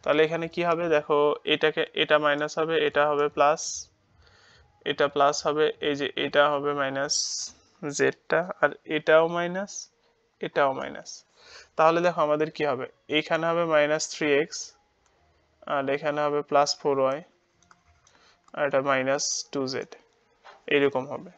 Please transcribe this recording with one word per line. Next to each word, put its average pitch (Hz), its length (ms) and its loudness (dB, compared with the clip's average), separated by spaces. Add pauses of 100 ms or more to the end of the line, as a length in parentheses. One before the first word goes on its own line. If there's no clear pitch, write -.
তাহলে 147 240 2
এখানে 165 180 -4 (100)
কি 170 140 -2
হবে? 170 140 0 (120)
দেখো, 151 240 2 (340)
এটাকে, 156 280 0 (220)
এটা 151 220 2
মাইনাস 147 340 0
হবে, 160 160 -2 (120)
এটা 143 240 2
হবে 147 140 2 (100)
প্লাস, 151 260 2 (1300)
এটা 143 140 0 (100)
প্লাস 147 200 2 (120)
হবে, 151 180 2 (220)
এই 147 120 0
যে 143 80 -2 (180)
এটা 143 180 4 (100)
হবে 143 180 -2 (100)
মাইনাস 135 340 -2 (840)
জেডটা, 139 440 0 (200)
আর 147 80 2 (280)
এটাও 160 280 6 (120)
মাইনাস, 180 340 -6 (760)
এটাও 143 340 2
মাইনাস। 139 300 -12 (680)
তাহলে 165 280 4
দেখো 170 220 2
আমাদের 151 280 0
কি 151 160 -4
হবে? 127 140 -4 (320)
এইখানে 160 320 0
হবে 170 140 0 (100)
মাইনাস 151 300 2 (100)
থ্রি 156 140 -2 (140)
এক্স, - 180 -6 (1120)
আর 139 100 0 (120)
এখানে 147 300 -4
হবে 147 140 0 (100)
প্লাস 147 200 4 (120)
ফোর 139 220 0
ওয়াই, 135 160 0 (1400)
আর 156 120 -2
এটা 139 120 0 (120)
মাইনাস 131 320 0 (300)
টু 139 80 -2 (120)
জেড, - 180 -8 (840)
এইরকম 139 300 2 (100)
হবে। 170 240 -14